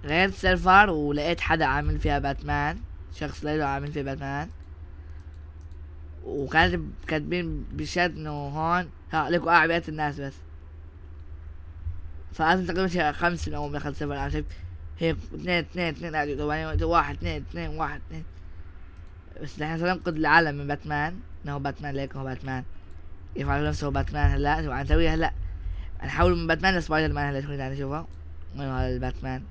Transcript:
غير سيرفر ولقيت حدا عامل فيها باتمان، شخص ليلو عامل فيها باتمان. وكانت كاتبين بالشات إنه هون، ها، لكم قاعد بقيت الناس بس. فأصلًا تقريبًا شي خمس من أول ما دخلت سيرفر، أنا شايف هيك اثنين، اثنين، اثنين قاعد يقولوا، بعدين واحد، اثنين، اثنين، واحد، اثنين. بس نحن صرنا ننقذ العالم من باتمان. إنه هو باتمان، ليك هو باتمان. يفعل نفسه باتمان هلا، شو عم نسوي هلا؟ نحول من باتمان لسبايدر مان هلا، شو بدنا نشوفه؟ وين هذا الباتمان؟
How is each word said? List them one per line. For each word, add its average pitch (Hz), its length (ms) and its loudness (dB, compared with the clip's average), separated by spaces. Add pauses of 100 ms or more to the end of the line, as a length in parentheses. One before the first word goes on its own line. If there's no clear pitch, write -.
غير 170 260 4
سيرفر 185 600 8
ولقيت 147 500 0
حدا 160 240 2
عامل 147 340 2
فيها 147 200 2
باتمان، 147 600 0 (360)
شخص - 300 -6
ليلو 151 220 0
عامل 143 260 -2
فيها 147 100 -4
باتمان. 139 460 -4 (1800)
وكانت 160 580 2 (240)
كاتبين 160 680 -2
بالشات 160 380 0
إنه 151 200 -8
هون، 156 580 -2 (240)
ها، 151 180 2
لكم 165 140 4
قاعد 165 240 8
بقيت 165 200 0
الناس 151 320 -2
بس. 139 140 -6 (2000)
فأصلًا 175 340 4
تقريبًا 185 220 2
شي 165 240 4
خمس 175 360 0
من 151 60 -2
أول 147 180 -4
ما 147 60 -2
دخلت 139 180 -4
سيرفر، 143 180 -2
أنا 139 140 -2
شايف 151 180 -2 (520)
هيك 165 180 2 (180)
اثنين، 175 240 0
اثنين، 175 280 -2
اثنين 156 280 -6
قاعد 147 140 0
يقولوا، 147 200 -2
بعدين 156 360 0
واحد، 160 300 4
اثنين، 156 360 -4
اثنين، 165 200 -6
واحد، 151 380 -4
اثنين. 160 160 -10 (1160)
بس 147 200 -8
نحن 160 160 -2
صرنا 180 160 2
ننقذ 165 220 -4
العالم 156 420 6
من 143 80 -4
باتمان. 151 540 -2 (240)
إنه 143 80 -4
هو 143 60 -4
باتمان، 139 360 -4
ليك 139 220 -4
هو 135 80 -4
باتمان. 131 400 -4 (720)
يفعل 143 320 2
نفسه 151 200 0
باتمان 143 420 2
هلا، 147 320 4
شو 147 80 -2
عم 127 100 -2
نسوي 156 280 6
هلا؟ 160 240 4 (720)
نحول 170 340 6
من 165 80 0
باتمان 170 280 4
لسبايدر 156 400 2
مان 143 140 0
هلا، 139 120 0
شو 143 80 -6
بدنا 139 260 -4
نشوفه؟ 143 320 -4 (500)
وين 139 120 -4
هذا 127 260 2
الباتمان؟ 127 560 -4